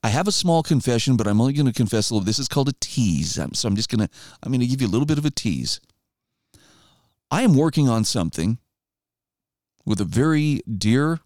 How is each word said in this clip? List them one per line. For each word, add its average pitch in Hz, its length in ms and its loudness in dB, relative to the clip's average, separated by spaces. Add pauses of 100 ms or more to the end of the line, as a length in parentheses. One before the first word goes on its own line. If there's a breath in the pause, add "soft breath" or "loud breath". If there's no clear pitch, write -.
I 110 60 0
have 156 200 0
a 202 40 -2
small 165 300 2
confession, 127 540 2
but 107 100 0
I'm 104 140 2
only 135 120 2
gonna 143 200 0
confess 110 380 0
a 117 40 -4
little. 101 100 0
This 107 140 0
is 127 100 -6
called 139 200 0
a 135 120 -4
tease. 80 580 -2
I'm, 71 160 -8
so - 140 -4
I'm 98 80 0
just - 120 -4
gonna, 107 200 0 (340 loud breath)
I'm 127 100 -6
gonna 123 140 0
give 131 140 -2
you 117 80 0
a - 20 -2
little 131 160 0
bit 151 120 0
of 147 60 -6
a 147 60 0
tease. 67 500 -4 (1500 soft breath)
I 196 120 0
am 202 120 6
working 147 340 4
on 113 160 2
something 90 540 -2 (1300)
with 104 160 -2
a 101 40 -2
very 147 580 0 (160)
dear 139 480 0